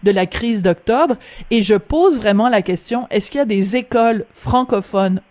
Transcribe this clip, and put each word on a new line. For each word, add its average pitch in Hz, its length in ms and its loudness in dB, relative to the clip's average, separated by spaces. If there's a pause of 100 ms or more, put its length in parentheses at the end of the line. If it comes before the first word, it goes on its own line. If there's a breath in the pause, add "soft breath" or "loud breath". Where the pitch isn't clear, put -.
de 202 80 2
la 185 140 0
crise 226 360 -4
d'octobre. » 220 540 0 (360 loud breath)
Et 233 120 2
je 208 120 4
pose 311 440 2
vraiment 214 300 2
la 214 120 2
question, 233 480 -6
est-ce - 220 -4
qu'il 285 80 -4
y - 20 2
a 277 40 2
des 196 320 0
écoles 226 560 0
francophones 202 960 -2